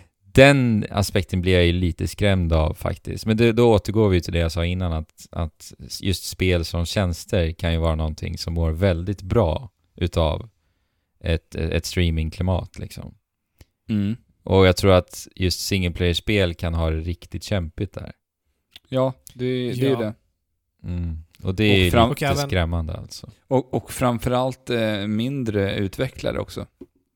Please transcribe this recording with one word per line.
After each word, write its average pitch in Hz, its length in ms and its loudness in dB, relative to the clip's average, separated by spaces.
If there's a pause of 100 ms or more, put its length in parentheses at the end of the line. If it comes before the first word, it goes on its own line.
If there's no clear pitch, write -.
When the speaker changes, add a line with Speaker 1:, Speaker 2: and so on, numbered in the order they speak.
(320)
Speaker 1:
den 131 580 6
aspekten 98 520 0
blir 92 100 2
jag 90 140 6
ju 85 60 4
lite 87 360 -2
skrämd 95 440 0
av 78 220 2
faktiskt. - 520 -8
Men 110 100 2
det, 117 160 4
då 117 220 6
återgår 104 340 2
vi 92 120 4
till - 120 -8
det 85 60 0
jag 87 140 0
sa 85 120 -2
innan, 90 280 -2
att, - 380 -8
att - 420 -8 (280)
just - 240 -2
spel 87 400 0
som 85 220 -4
tjänster 87 640 -2
kan 85 200 -2
ju 82 60 0
vara 80 160 0
någonting 80 440 -6
som 85 160 -6
mår 82 160 0
väldigt 90 520 0
bra 98 480 0 (260)
utav 85 520 -2 (760)
ett, 82 300 -4
ett 82 320 -2
streamingklimat, 85 920 -2
liksom. - 360 -14 (760)
Speaker 2:
Mm. 104 280 0 (260)
Speaker 1:
Och 95 240 6
jag 90 100 6
tror 98 160 4
att - 440 0
just 90 240 -2
single 92 300 -2
player-spel 87 640 0
kan 82 200 -4
ha 82 160 0
det 80 100 -2
riktigt 85 420 -8
kämpigt 95 520 -6
där. - 180 -14 (760)
Speaker 2:
Ja, 131 240 0 (220)
det, 123 380 -4
det 127 140 0
är 139 40 2
Speaker 3:
Ja. 127 80 0
Speaker 2:
det. 110 160 -4 (680)
Speaker 1:
Mm. 87 340 -6 (240)
Och 95 120 -4
det 107 100 0
är 98 220 6
Speaker 2:
Och 87 60 2
fram- 117 180 6
Speaker 1:
lite 143 160 -4
Speaker 3:
Och 139 60 0
även 139 160 -2
Speaker 1:
skrämmande, 85 480 -2
alltså. - 340 -16 (180)
Speaker 2:
Och, - 260 -2
och - 180 -6
framförallt, 123 800 -2
eh, 110 360 -2
mindre 107 680 -2
utvecklare - 640 -4
också. - 280 -10 (500)